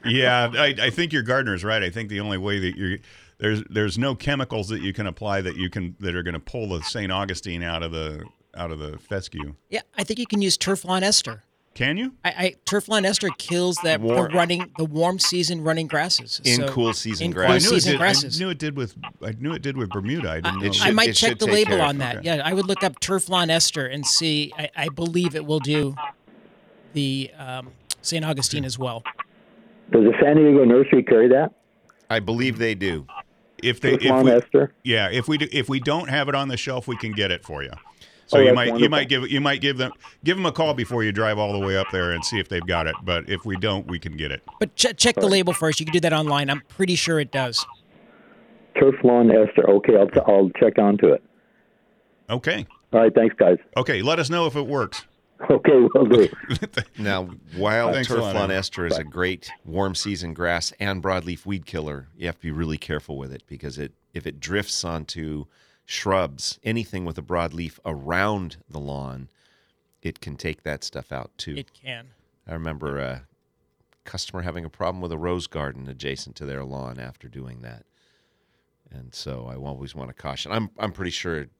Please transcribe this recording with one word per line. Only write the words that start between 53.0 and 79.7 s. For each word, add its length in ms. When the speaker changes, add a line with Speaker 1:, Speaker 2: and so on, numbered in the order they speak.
Speaker 4:
right, 120
thanks, 240
guys. 200
Speaker 1:
Okay, 240
let 160
us 140
know 160
if 80
it 100
works. 400
Speaker 4:
Okay, 220
will 120
do. 280
Speaker 1:
<laughs> 640
Speaker 3:
Now, 300
while 340
Speaker 1:
Thanks 180
a 60
lot, 180
Speaker 3:
Turflawn 60
Speaker 1:
Alan. 120
Speaker 3:
ester 360
is 100
a 60
Speaker 4:
Bye. 60
Speaker 3:
great 420
warm 280
season 400
grass 460
and 240
broadleaf 420
weed 200
killer, 420
you 100
have 100
to 40
be 100
really 260
careful 400
with 160
it, 120
because 320
it, 140
if 120
it 140
drifts 460
onto 580
shrubs, 800
anything 400
with 140
a 40
broadleaf 640
around 720
the 100
lawn, 480
it 200
can 160
take 260
that 220
stuff 260
out 260
too. 200
Speaker 2:
It 160
can. 340
Speaker 3:
I 60
remember 440
a 260
customer 380
having 200
a 60
problem 320
with 100
a 60
rose 300
garden 420
adjacent 480
to 80
their 180
lawn 340
after 300
doing 340
that. 220
And 240
so 380
I 60
always 360